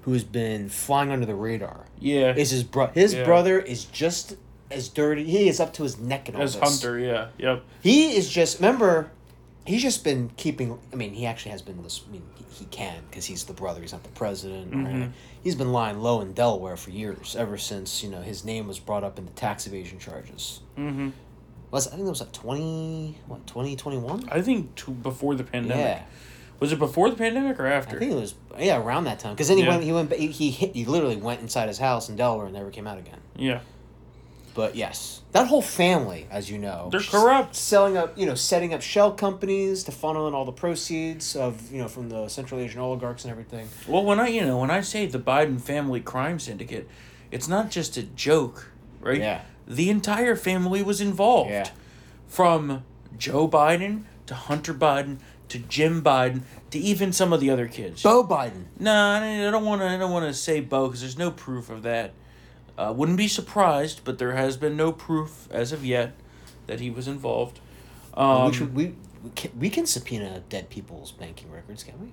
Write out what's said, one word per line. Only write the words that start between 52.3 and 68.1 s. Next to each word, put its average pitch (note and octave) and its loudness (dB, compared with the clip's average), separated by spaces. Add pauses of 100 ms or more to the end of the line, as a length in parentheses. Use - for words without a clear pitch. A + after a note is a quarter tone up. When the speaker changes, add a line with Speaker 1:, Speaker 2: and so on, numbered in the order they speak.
Speaker 2:
Joe D3+ 2
Biden F3 4 (220)
to - -10
Hunter D3+ -4
Biden C#3 2 (320)
to B2 -8
Jim D#3 2
Biden B2+ 4 (300)
to D#3 -4
even F#3+ 2
some F3+ 4
of D#3+ 4
the C3+ 4
other A#2+ 2
kids. G2 -10
Speaker 1:
Beau A#3 8
Biden. D3 -2 (160)
Speaker 2:
No, G#3 4
I, G#3 4
I G#3 2
don't G#3+ 2
wanna, G3+ 0
I F3+ 0
don't F#3 0
wanna D#3+ 0
say D#3 0
Beau C3+ 0
'cause B2 -6
there's C3 -8
no F3 0
proof B2+ -10
of A2 -12
that. A#2 -2 (680)
Uh, G#2+ -2
wouldn't E3 2
be G#3+ 4
surprised, D#3 2
but B2+ -4
there B2+ 0
has C3 0
been D3 0
no D#3+ 2
proof D#3 -4
as A#2+ -2
of D3 -8
yet B2 0 (560)
that A2 -6
he B2 -6
was B2+ -8
involved. A#2+ -4 (560)